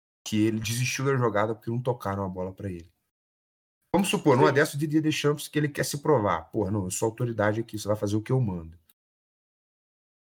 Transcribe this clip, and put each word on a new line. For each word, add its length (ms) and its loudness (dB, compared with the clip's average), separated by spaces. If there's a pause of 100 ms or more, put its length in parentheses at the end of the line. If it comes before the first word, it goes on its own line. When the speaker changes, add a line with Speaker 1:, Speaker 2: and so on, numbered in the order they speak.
(240)
Speaker 1:
que 220 2
ele 140 0
desistiu 460 -2
da 100 2
jogada 380 2
porque 160 -8
não 120 -2
tocaram 420 -4
a 40 -4
bola 240 -6
pra 180 -10
ele. 180 -12 (1040)
Vamos 140 2
supor, 280 4
numa 120 6
Speaker 2:
Sim. 60 4
Speaker 1:
dessa, 220 2
o 20 -6
Didier 240 0
Deschamps, 460 0
que 100 -6
ele 100 0
quer 160 -4
se 140 -6
provar. 520 2
"Porra, 200 -2
não, 140 0
eu 60 -6
sou 160 -2
autoridade 540 0
aqui, 180 -8
você 100 -6
vai 80 0
fazer 200 -2
o 60 -2
que 100 -4
eu 80 4
mando." 380 -4 (1500)